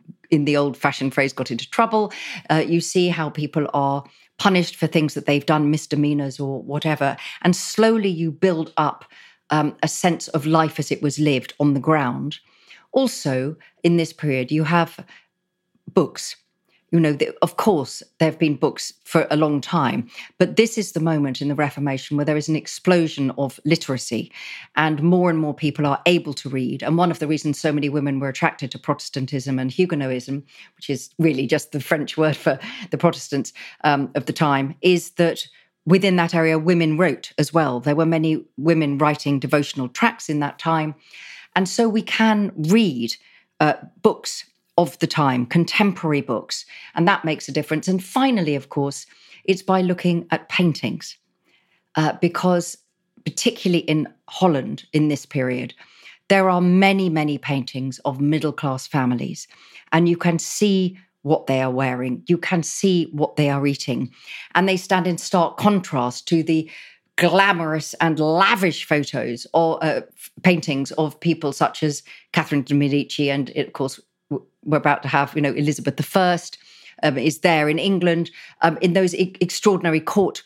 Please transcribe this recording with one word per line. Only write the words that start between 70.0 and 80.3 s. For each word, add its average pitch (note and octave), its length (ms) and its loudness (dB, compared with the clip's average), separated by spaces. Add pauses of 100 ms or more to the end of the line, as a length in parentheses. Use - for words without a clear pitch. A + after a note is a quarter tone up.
f-, - 220 -20 (120)
paintings D3 500 0
of D#3 280 -4
people D#3+ 320 0
such - 300 -2
as D3 200 -2 (300)
Catherine D3+ 300 0
de' D3 120 -2
Medici, C#3+ 560 0
and C#3 200 -2
it, C#3+ 160 -4
of - 80 -16
course, - 260 -6 (300)
w-, C#3+ 160 -6 (180)
we're D3 140 0
about C#3+ 240 0
to C#3 60 -6
have, C#3 260 0
you D3+ 80 -2
know, C#3 100 0
Elizabeth C#3+ 460 -2
the D3+ 40 -2
First, F3+ 540 0 (460)
um, C#3 160 2
is C#3+ 220 0
there D#3 280 4
in D#3 100 0
England, E3+ 520 0 (320)
um, D#3+ 180 2
in F3 140 2
those F#3 200 2
e-, F#3 280 -2
extraordinary F3 580 2
court - 460 0